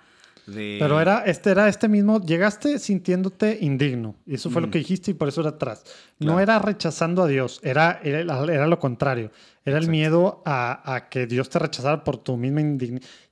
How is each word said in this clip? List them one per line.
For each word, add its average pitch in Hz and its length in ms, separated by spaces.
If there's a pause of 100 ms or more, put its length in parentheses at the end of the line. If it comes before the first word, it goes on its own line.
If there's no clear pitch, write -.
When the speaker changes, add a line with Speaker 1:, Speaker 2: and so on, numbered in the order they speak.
(460)
Speaker 1:
de 104 340
Speaker 2:
Pero 151 220
era, 202 240
este, 196 260
era 202 160
este 208 220
mismo, 208 360
llegaste 208 540
sintiéndote 185 800
indigno. 127 560 (100)
Y 147 100
eso 160 140
fue 165 120
lo 165 60
Speaker 1:
Ujú. - 60
Speaker 2:
que 175 60
dijiste 185 320
y - 40
por 151 120
eso 143 140
era 151 100
atrás. 131 320 (360)
No 147 80
Speaker 1:
Claro. 165 120
Speaker 2:
era 208 200
rechazando 175 640
a 170 40
Dios, 131 360
era, 160 400
era, 147 180
era 151 460
lo 170 120
contrario. 123 520 (340)
Era 139 120
el 160 80
Speaker 1:
Exacto. 165 60
Speaker 2:
miedo 160 540
a, 131 500
a - 140
que 127 180
Dios 123 220
te - 100
rechazara 151 440
por - 140
tu 127 200
misma 135 240
indign-, 131 400 (300)